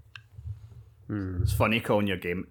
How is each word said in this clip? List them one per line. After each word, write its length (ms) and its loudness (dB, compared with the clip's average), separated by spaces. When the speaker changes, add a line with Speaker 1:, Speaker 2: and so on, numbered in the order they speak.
Speaker 1:
Hmm. 360 -2
Speaker 2:
It's 100 4
funny 260 4
calling 280 2
your 100 0
game 320 -4